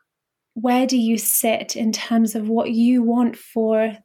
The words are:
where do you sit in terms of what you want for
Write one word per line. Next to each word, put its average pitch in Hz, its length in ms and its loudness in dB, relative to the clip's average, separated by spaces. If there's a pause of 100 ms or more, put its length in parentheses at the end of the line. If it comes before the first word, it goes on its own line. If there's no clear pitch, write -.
(540)
where 247 320 0
do 262 120 0
you 226 200 2
sit - 580 -2
in 220 160 -2
terms 226 440 0
of 214 120 -4
what 226 240 0
you 240 300 2
want 233 340 0
for 220 680 -2